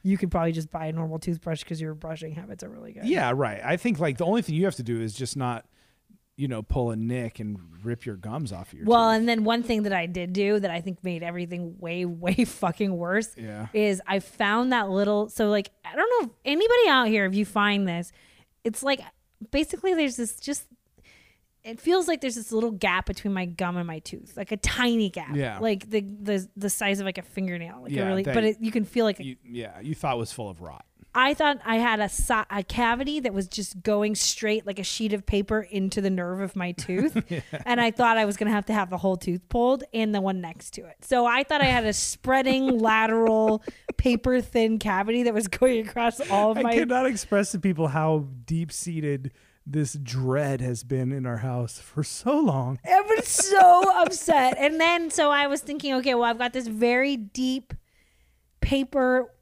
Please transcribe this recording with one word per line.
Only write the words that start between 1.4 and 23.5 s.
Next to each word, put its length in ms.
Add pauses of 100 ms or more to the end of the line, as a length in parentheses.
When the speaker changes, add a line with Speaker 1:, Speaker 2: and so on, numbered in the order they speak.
Speaker 1:
'cause 180
your 140
brushing 400
habits 280
are 60
really 240
good." 120
Speaker 2:
Yeah, 300
right. 300
I 120
think, 220
like, 200
the 60
only 180
thing 100
you 120
have 100
to 80
do 180
is 140
just 200
not, 300 (720)
you 100
know, 160
pull 280
a 40
nick 460
and 180 (240)
rip 220
your 100
gums 380
off 180
of 80
your 80
Speaker 1:
Well, 240
Speaker 2:
teeth. 80
Speaker 1:
and 80
then 160
one 180
thing 220
that 80
I 140
did 260
do 260
that 140
I 80
think 240
made 180
everything 580
way, 260
<laughs> 0
way 400
fucking 500
worse 400
Speaker 2:
Yeah. 380
Speaker 1:
is 340
I 120
found 520
that 180
little, 380
so, 220
like, 220 (120)
I 140
don't 120 (120)
know 80
if 40 (120)
anybody 420
out 220
here, 160
if 100
you 80
find 420
this, 280 (500)
it's 180
like, 200 (500)
basically 440
there's 200
this 240
just, 260 (1000)
it 120
feels 300
like 140
there's 140
this 180
little 180
gap 340
between 280
my 120
gum 300